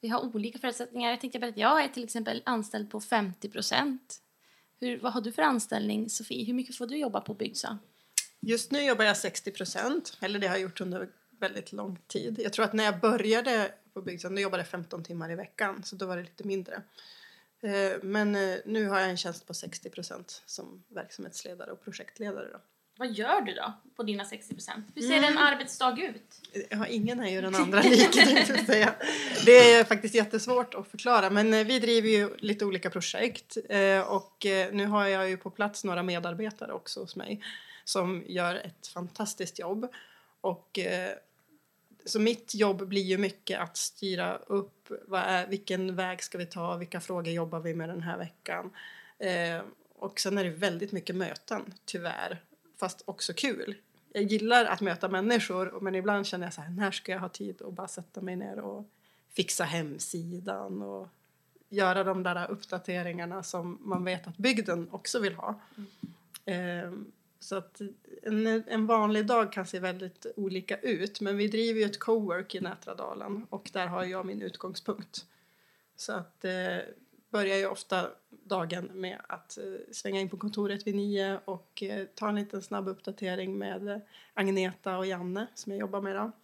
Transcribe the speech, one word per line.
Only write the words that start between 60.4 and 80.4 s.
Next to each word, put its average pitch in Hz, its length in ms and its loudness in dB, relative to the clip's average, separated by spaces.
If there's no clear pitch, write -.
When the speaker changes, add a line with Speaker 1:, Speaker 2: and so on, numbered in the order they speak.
Speaker 2:
och 185 260 -12
göra 190 360 2
de 185 180 0
där 175 280 -2
uppdateringarna 180 920 -6
som 175 380 -8
man 180 240 -2
vet 180 220 -4
att 170 100 -14
bygden 196 540 0
också - 280 -6
vill 190 160 0
ha. 208 260 -8
Speaker 1:
Mm. 202 120 -14
Speaker 2:
Ehm, 180 600 -6
så - 160 -8
att 185 240 -10
en, 214 240 0
en 220 180 0
vanlig 214 400 2
dag 226 260 2
kan 185 140 -6
se 185 120 -8
väldigt 185 480 -8
olika 190 400 -4
ut, 202 440 -4
men 202 160 -2
vi 208 120 0
driver 220 320 0
ju 208 60 2
ett 208 120 -6
cowork 202 560 -2
i 185 60 -6
Nätradalen - 920 -8
och 208 220 -10
där 185 140 -4
har 180 180 -4
jag 185 220 -6
min 202 160 -8
utgångspunkt. - 840 -10
Så - 160 -10
att, - 320 -10
eh, 185 340 -4
börjar 196 260 0
ju 196 100 0
ofta 190 440 -4
dagen 175 400 -4
med 185 340 -10
att, - 300 -12
eh, 202 60 -10
svänga 196 280 -4
in 190 80 -4
på 196 80 -10
kontoret 202 500 -4